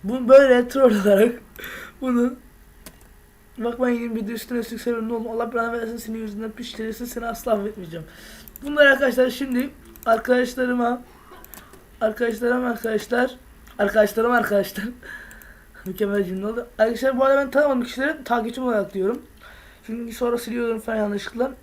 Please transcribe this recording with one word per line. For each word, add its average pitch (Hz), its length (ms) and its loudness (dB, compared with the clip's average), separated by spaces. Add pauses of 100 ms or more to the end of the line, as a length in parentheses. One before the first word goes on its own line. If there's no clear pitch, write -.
Bu 240 240 -4
böyle 254 400 10
troll 240 340 4
olarak 208 300 6 (680)
bunu 247 360 0 (1300)
bak 240 160 -4
ben 254 80 2
yine 233 260 -2
bir 214 140 -6
de 233 40 -6
üstüne 233 260 -6
üstlük 226 220 -8
seviyorum. 226 280 -4
Ne 240 40 -4
oldu? 226 180 -6
Allah 226 220 -6
belanı 233 200 -2
versin, 233 240 -6
senin 220 220 -10
yüzünden 214 320 -8
piç 240 280 -14
delisin, 220 260 -8
seni 240 220 -10
asla 226 260 -4
affetmeyeceğim. 190 540 -6 (560)
Bunları 294 280 6
arkadaşlar 254 400 2
şimdi 262 400 -4 (360)
arkadaşlarıma, 247 960 0 (1000)
arkadaşlarım 233 640 -2
arkadaşlar, 240 720 -2 (420)
arkadaşlarım 214 540 2
arkadaşlar. 208 520 0 (500)
<laughs> - 520 -20
Mükemmel 202 380 -2
cümle 190 220 -6
oldu. 233 220 -6 (100)
Arkadaşlar 240 400 2
bu 262 60 4
arada 269 160 4
ben 269 100 -4
tanımadığım 269 340 2
kişileri 285 400 -4
takipçim 240 400 -2
olarak 208 300 -2
diyorum. 202 280 -2 (640)
Çünkü 226 280 -10
sonra 240 240 -2
siliyorum 233 420 -4
falan 226 160 -6
yanlışlıkla. 214 560 -4 (100)